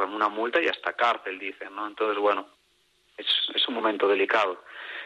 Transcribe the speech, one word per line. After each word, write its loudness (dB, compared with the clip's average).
una 0
multa 0
y 0
hasta -2
cárcel, 0
dicen, -12
¿no? -8
Entonces, -2
bueno, 2
es, -12
es 2
un -4
momento 2
delicado. 2